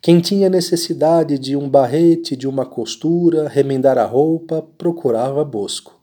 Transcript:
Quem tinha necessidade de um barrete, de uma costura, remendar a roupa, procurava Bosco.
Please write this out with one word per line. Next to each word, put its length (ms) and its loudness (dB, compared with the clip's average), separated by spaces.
Quem 180 6
tinha 300 0
necessidade 880 0
de 160 -6
um 140 -4
barrete, 640 2
de 140 -6
uma 180 -4
costura, 800 -2
remendar 500 2
a 80 2
roupa, 560 0
procurava 680 -2
Bosco. 580 -10